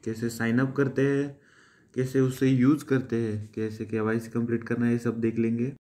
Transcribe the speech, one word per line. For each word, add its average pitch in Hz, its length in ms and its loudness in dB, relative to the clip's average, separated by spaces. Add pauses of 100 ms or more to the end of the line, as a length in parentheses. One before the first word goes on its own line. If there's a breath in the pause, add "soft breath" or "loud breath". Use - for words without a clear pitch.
कैसे 113 260 -4
साइन 113 300 0
अप 135 160 0
करते 135 320 2
हैं, 139 340 -2 (540 soft breath)
कैसे 127 240 0
उसे 131 280 2
यूज़ 135 380 4
करते 123 300 0
हैं, 107 400 -4
कैसे 110 300 -6
केवाईसी 110 440 -2
कंप्लीट 117 340 -2
करना 120 220 -2
है, 120 60 2
ये 120 60 2
सब 117 240 -2
देख 113 180 0
लेंगे। 117 440 0